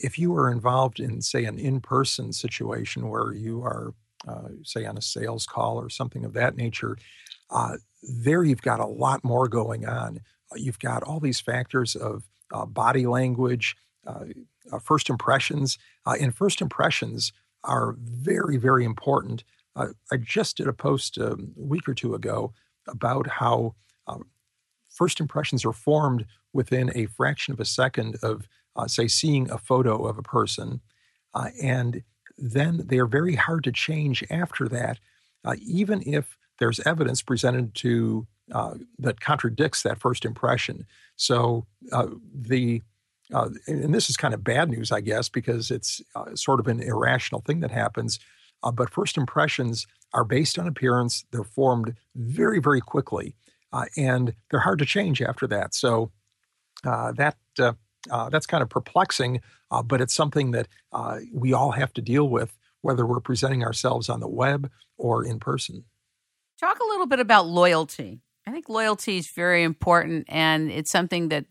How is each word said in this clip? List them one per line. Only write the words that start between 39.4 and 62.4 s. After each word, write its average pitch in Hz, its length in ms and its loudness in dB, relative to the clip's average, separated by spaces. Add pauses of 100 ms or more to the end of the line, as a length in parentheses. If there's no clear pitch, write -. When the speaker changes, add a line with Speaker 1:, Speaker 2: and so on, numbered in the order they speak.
Speaker 1:
that 113 160 -2
first 123 260 0
impression. 123 600 -2 (300)
So, 120 520 2 (240)
uh, 127 160 2 (260)
the, 120 480 0 (500)
uh, 117 180 2 (180)
and, 143 180 -2
and 151 80 4
this 214 160 2
is 127 80 0
kind 127 160 0
of 107 100 -6
bad 131 260 2
news, 113 220 -4
I 104 100 0
guess, 107 280 -2
because 120 420 -2
it's, - 300 -4 (140)
uh, - 200 -10
sort 135 240 2
of 113 80 0
an 117 140 0
irrational 120 600 0
thing 160 200 -2
that 135 100 -2
happens. 113 480 -2 (440)
Uh, 120 80 0
but 120 180 0
first - 280 -2
impressions 131 680 0 (260)
are 120 120 2
based 127 340 2
on 175 80 -4
appearance. 123 640 0
They're 117 120 -4
formed 120 520 2 (200)
very, 139 440 2
very 139 220 4
quickly, 107 540 -4 (360)
uh, 127 140 -4 (100)
and 127 380 2 (160)
they're 139 100 2
hard 185 200 2
to 143 60 4
change 180 360 0
after 131 260 -2
that. 101 260 -2
So, 113 380 2 (720)
uh, 120 300 -2
that, 147 240 0 (220)
uh, 123 140 4 (360)
uh, 117 200 -2
that's 151 180 0
kind 156 160 2
of 120 60 0
perplexing, 127 720 0 (300)
uh, 117 120 0
but 123 180 2
it's 127 140 0
something 143 360 2
that, 113 160 -2 (240)
uh, 117 280 -6 (120)
we 127 220 2
all 131 180 4
have 127 220 -2
to 120 80 -6
deal 135 260 4
with, 117 300 -2 (240)